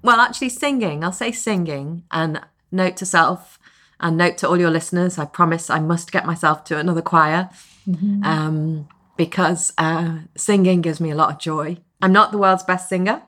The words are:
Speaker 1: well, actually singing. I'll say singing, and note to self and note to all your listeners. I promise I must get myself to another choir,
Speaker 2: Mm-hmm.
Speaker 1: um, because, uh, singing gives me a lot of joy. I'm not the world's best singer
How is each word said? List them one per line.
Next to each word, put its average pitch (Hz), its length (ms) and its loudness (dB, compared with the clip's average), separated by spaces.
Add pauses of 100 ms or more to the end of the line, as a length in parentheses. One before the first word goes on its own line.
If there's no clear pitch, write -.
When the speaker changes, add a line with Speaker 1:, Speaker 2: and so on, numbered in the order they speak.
Speaker 1:
well, 240 180 6
actually 247 280 0
singing. 226 560 -2
I'll 180 80 -2
say 233 200 -4
singing, 170 760 -4
and 160 300 -2 (320)
note 185 260 0
to 185 80 -8
self 170 520 0 (440)
and 165 140 0
note 175 220 2
to 151 100 -2
all 175 100 2
your 170 120 4
listeners. 175 480 -2
I 147 80 -4
promise 165 420 0
I 156 120 0
must 165 300 -2
get 147 140 -2
myself 160 400 -2
to 151 140 -4
another 165 240 0
choir, 165 480 2 (380)
Speaker 2:
Mm-hmm. 202 360 -2
Speaker 1:
um, 156 640 -2 (280)
because, 170 640 -2
uh, 165 320 0 (260)
singing 185 440 4
gives 160 200 -4
me 160 100 -2
a 147 40 -4
lot 147 160 2
of 147 80 -10
joy. 156 400 -6 (220)
I'm 190 120 4
not 214 200 6
the 208 60 -4
world's 190 240 4
best 185 260 -4
singer 190 400 -2